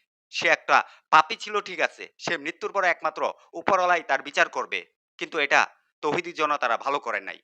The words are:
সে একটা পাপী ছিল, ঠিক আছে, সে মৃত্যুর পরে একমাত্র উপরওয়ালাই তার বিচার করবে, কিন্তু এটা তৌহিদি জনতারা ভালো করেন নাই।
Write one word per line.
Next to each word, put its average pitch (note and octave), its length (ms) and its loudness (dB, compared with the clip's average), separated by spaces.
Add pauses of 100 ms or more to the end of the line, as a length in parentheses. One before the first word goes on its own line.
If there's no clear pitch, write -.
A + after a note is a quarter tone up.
(300)
সে - 180 -2
একটা C#3+ 360 4 (260)
পাপী D#3+ 260 4
ছিল, G#3 260 -4
ঠিক F#3 180 -10
আছে, G#2+ 380 -4
সে E3+ 200 -4
মৃত্যুর E3 340 -10
পরে F#3 160 0
একমাত্র D#3 460 -2 (200)
উপরওয়ালাই F3+ 540 0
তার C#3 140 -2
বিচার D3 280 0
করবে, G#2 360 -6 (320)
কিন্তু E3 200 -8
এটা C#3+ 300 4 (340)
তৌহিদি E3 300 -2
জনতারা D3 460 0
ভালো C#3 220 -4
করেন G#2+ 240 -6
নাই। F2 200 -14